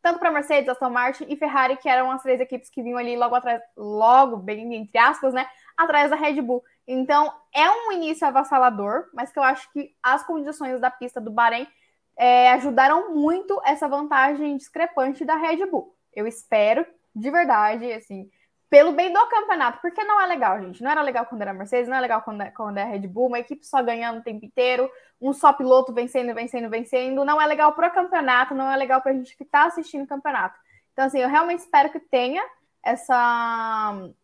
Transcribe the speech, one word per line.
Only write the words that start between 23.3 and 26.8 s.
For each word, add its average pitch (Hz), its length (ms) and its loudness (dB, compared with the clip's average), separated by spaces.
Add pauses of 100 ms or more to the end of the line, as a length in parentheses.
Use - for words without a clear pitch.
equipe 262 280 -12
só 269 160 0
ganhando 233 380 -4
o - 20 -20
tempo 220 220 -12
inteiro, 254 460 -2 (300)
um 269 120 -4
só 277 200 4
piloto 262 400 2
vencendo, 240 420 -4
vencendo, 233 360 -8
vencendo. 254 520 -4